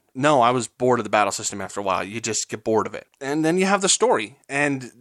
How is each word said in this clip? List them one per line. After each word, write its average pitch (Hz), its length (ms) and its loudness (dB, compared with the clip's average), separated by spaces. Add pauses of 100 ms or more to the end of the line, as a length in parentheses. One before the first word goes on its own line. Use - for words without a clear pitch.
(180)
No, 143 240 4
I 120 100 6
was 127 180 -2
bored 123 320 0
of - 20 -4
the 104 60 -6
battle 101 240 4
system 104 260 -8
after 95 220 -8
a - 20 -8
while. 92 180 0
You 104 200 -8
just 110 260 -4
get 107 160 -10
bored 110 240 2
of 104 80 -10
it. - 100 -12 (140)
And 147 240 -4
then 165 140 2
you 190 80 2
have 190 160 0
the 196 80 0
story. 131 480 0 (100)
And 139 420 -2 (120)